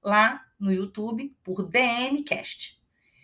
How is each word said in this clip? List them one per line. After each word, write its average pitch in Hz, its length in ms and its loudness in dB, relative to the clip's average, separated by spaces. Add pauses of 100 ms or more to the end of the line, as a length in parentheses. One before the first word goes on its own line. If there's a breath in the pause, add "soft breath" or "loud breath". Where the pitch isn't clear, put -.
lá 214 440 4 (140)
no 196 120 0
YouTube 214 720 -4
por 185 200 -4
D 165 160 0
M 254 440 0
cast - 580 -8 (420 soft breath)